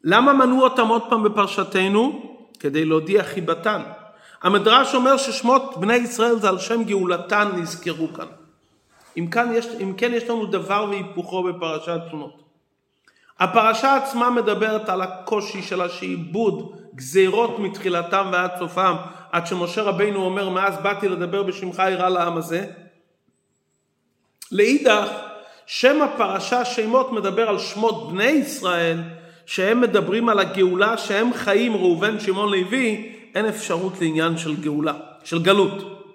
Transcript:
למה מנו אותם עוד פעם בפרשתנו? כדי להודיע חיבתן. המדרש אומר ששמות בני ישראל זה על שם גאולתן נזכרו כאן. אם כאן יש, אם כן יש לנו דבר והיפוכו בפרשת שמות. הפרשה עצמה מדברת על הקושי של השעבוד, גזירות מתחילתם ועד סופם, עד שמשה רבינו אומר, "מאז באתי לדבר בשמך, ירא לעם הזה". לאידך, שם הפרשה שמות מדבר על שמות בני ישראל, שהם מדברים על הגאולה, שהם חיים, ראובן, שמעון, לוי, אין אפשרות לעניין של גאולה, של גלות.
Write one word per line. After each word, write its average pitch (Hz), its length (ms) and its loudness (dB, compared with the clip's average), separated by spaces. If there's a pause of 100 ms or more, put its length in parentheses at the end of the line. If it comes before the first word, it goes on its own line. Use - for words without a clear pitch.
למה 247 300 6
מנו 262 300 4
אותם 247 240 4
עוד 226 220 0
פעם 226 140 2
בפרשתנו? 202 1120 0 (240)
כדי 151 260 -2
להודיע 160 380 2
חיבתן. 165 580 -4 (600)
המדרש 214 540 4
אומר 262 220 4
ששמות 254 600 0
בני 202 180 2
ישראל 233 440 2
זה 202 100 2
על 185 100 0
שם 226 240 -2
גאולתן 196 720 0
נזכרו 160 580 -6
כאן. - 120 -12 (920)
אם 170 100 -4
כאן 233 260 0
יש, 226 140 0 (140)
אם 190 160 -6
כן 240 160 0
יש 226 100 -2
לנו 226 220 -4
דבר 196 440 -2
והיפוכו 180 540 -6
בפרשת 170 560 -4 (120)
שמות. 147 320 -14 (960)
הפרשה 220 560 4
עצמה 247 340 0
מדברת 214 600 0
על 185 120 -2
הקושי 196 600 -6
של 185 200 -6
השעבוד, 180 920 -4 (200)
גזירות 190 640 2
מתחילתם 190 720 -2
ועד 180 280 0
סופם, 180 360 0 (360)
עד 170 160 -2
שמשה 175 340 -4
רבינו 196 440 0
אומר, 190 240 -2
"מאז 185 280 0
באתי 202 320 -2
לדבר 180 340 -2
בשמך, 185 480 -4
ירא 180 180 0
לעם 175 280 0
הזה". 165 280 -4 (1900)
לאידך, 220 580 4 (560)
שם 294 360 4
הפרשה 226 640 0
שמות 247 460 0
מדבר 214 380 0
על 190 100 0
שמות 180 520 -2
בני 190 120 -2
ישראל, 180 800 0 (440)
שהם 214 360 0
מדברים 208 480 2
על 208 100 2
הגאולה, 190 580 2
שהם 220 360 0
חיים, 214 420 2
ראובן, 185 440 2
שמעון, 202 320 -2
לוי, 208 640 -2 (200)
אין 208 100 0
אפשרות 190 560 -4
לעניין 165 360 0
של 156 180 -4
גאולה, 151 380 -2 (300)
של 170 200 -2
גלות. - 720 2